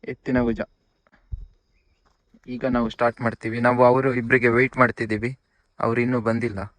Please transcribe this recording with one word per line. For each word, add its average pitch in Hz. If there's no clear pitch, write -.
ಎತ್ತಿನ 127
ಭುಜ. 113
ಈಗ 123
ನಾವು 117
ಸ್ಟಾರ್ಟ್ 117
ಮಾಡ್ತೀವಿ. 113
ನಾವು 123
ಅವರು 131
ಇಬ್ರಿಗೆ 120
ವೇಟ್ 127
ಮಾಡ್ತಿದ್ದೀವಿ, 113
ಅವ್ರು 117
ಇನ್ನೂ 123
ಬಂದಿಲ್ಲ. 113